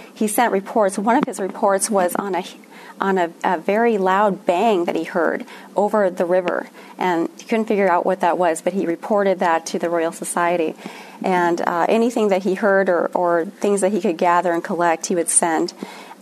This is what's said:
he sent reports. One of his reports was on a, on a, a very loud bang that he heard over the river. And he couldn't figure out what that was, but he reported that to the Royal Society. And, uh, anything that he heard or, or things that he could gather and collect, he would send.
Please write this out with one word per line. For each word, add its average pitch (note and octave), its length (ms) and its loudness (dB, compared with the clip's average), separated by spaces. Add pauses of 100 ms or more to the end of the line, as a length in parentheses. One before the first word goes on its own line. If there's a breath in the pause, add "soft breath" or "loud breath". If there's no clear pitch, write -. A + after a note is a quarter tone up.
(140 loud breath)
he G#3+ 140 0
sent A3+ 240 2
reports. G3 460 0
One A3+ 180 2
of D4 80 4
his A3+ 160 -6
reports G3 500 0
was F3+ 240 2
on G3 220 -2
a, F3+ 80 -4 (560 loud breath)
on F#3+ 180 2
a, E3+ 140 0 (100)
a F3+ 160 0
very G#3+ 400 2
loud F#3+ 480 2
bang F#3 380 2
that F3 100 -4
he E3 80 -2
heard E3 420 -2 (300 loud breath)
over G#3 360 2
the F#3 140 -2
river. F3 440 -2 (280 loud breath)
And E3+ 320 0 (100)
he - 60 -20
couldn't A3 200 -2
figure G3+ 260 0
out F3 160 0
what F#3+ 140 0
that E3 180 2
was, E3+ 240 0
but F3+ 100 -2
he F#3+ 140 -2
reported F#3+ 540 0
that E3 260 0
to F#3 140 -6
the F3 100 -2
Royal E3+ 220 0
Society. E3+ 640 -2 (460 loud breath)
And, F3 380 0
uh, E3+ 280 0
anything A3+ 400 2
that F#3+ 160 2
he F#3+ 100 0
heard G3 340 2
or, E3+ 260 2
or E3+ 320 2
things G3+ 340 -2
that F#3+ 100 2
he G#3 100 0
could F3 160 0
gather F3 360 2
and E3+ 100 0
collect, E3+ 440 0
he F#3+ 100 0
would E3 120 -2
send. E3 460 0 (480 loud breath)